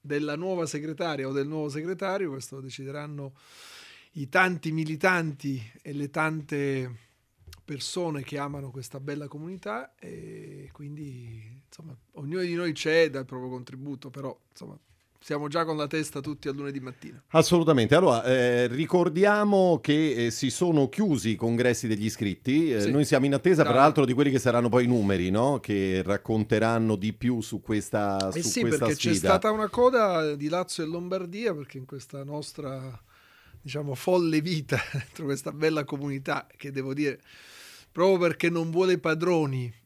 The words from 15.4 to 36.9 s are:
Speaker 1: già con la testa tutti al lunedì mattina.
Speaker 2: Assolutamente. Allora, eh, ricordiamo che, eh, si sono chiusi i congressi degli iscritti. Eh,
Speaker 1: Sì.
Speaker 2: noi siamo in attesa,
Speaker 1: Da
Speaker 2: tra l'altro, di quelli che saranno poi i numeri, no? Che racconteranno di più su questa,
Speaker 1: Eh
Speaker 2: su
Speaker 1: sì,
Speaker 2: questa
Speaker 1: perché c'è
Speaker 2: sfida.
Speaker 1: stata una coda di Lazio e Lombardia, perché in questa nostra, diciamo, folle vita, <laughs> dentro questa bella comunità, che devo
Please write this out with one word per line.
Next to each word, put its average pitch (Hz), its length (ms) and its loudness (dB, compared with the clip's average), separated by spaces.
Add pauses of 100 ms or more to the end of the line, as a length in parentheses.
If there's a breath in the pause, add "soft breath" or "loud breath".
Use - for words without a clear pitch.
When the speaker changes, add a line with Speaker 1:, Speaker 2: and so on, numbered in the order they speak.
Speaker 1:
già 165 160 -2
con 160 120 -4
la 147 120 -4
testa 151 320 -4
tutti 143 260 -8
al 135 80 -4
lunedì 139 240 -8
mattina. - 420 -16 (100)
Speaker 2:
Assolutamente. 156 680 6
Allora, 151 260 6
eh, 123 460 4
ricordiamo 180 1120 4
che, 147 440 2
eh, 113 40 0
si 131 180 -2
sono 151 400 2
chiusi 139 420 0
i 110 40 2
congressi 117 540 0
degli 107 160 0
iscritti. 127 680 0
Eh, 107 100 0
Speaker 1:
Sì. 104 100 0
Speaker 2:
noi 143 120 4
siamo 131 220 2
in 139 80 2
attesa, 156 300 4
Speaker 1:
Da 147 60 0
Speaker 2:
tra 131 100 6
l'altro, 143 240 6
di 127 80 0
quelli 143 180 4
che 131 80 2
saranno 120 300 2
poi 123 160 4
i - 20 2
numeri, 98 440 2
no? 123 280 2
Che 95 460 0
racconteranno 110 920 2
di 104 180 -2
più 123 280 -2
su 104 200 -8
questa, 101 720 -2
Speaker 1:
Eh 165 80 -4
Speaker 2:
su 170 80 -2
Speaker 1:
sì, - 120 -2
Speaker 2:
questa 151 260 2
Speaker 1:
perché 151 80 2
c'è - 180 0
Speaker 2:
sfida. 101 160 0
Speaker 1:
stata 190 220 4
una 214 180 -2
coda 208 680 2
di 143 120 -6
Lazio 180 360 -4
e - 20 -8
Lombardia, 180 680 -4
perché 143 260 -10
in 131 60 -12
questa 139 380 -14
nostra, 135 800 -10 (580 soft breath)
diciamo, 143 360 -8
folle 170 440 2
vita, 156 460 -2
<laughs> - 60 -14
dentro - 320 -8
questa 139 260 -4
bella 151 320 0
comunità, 139 640 -6 (100)
che 143 140 -12
devo 135 240 -6